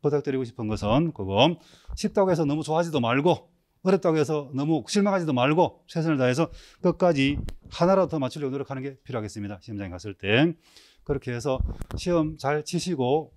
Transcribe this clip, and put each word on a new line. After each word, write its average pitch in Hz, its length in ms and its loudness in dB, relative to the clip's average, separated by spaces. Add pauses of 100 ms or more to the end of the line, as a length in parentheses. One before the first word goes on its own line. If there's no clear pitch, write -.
부탁드리고 139 420 -2
싶은 117 220 -10
것은 110 460 0
그거, 107 460 4 (380)
쉽다고 196 360 0
해서 160 120 0
너무 147 200 -2
좋아하지도 156 360 0
말고 139 520 0 (320)
어렵다고 185 320 2
해서 147 360 -2
너무 143 360 0
실망하지도 196 440 0
말고 143 540 2
최선을 160 320 -2
다해서 127 320 2 (320)
끝까지 165 560 2 (320)
하나라도 180 380 2
더 156 100 -4
맞추려고 139 320 -6
노력하는 135 320 -8
게 135 200 -12
필요하겠습니다. 104 600 -8
시험장에 101 280 -10
갔을 92 240 -12
때. 131 400 4 (500)
그렇게 131 280 -2
해서 127 280 -2 (360)
시험 160 400 0
잘 147 280 -2
치시고 151 720 -2